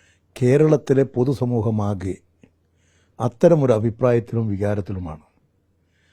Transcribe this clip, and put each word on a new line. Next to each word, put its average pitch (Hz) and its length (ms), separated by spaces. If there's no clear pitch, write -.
കേരളത്തിലെ 139 720
പൊതുസമൂഹമാകെ 110 1080
അത്തരമൊരു 139 540
അഭിപ്രായത്തിലും 117 720
വികാരത്തിലുമാണ്. 98 760